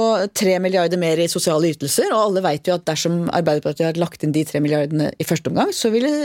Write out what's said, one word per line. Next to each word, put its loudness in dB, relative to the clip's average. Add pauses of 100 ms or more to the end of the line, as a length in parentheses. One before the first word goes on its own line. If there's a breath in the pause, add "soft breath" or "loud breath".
(280)
tre 0
milliarder 0
mer 2
i 2
sosiale 0
ytelser, 0
og 2
alle 0
vet -2
jo 2
at -10
dersom -2
Arbeiderpartiet 0
hadde -2
lagt -6
inn 0
de 2
tre -2
milliardene 0
i -8
første -2
omgang, 0
så 0
ville 2 (140)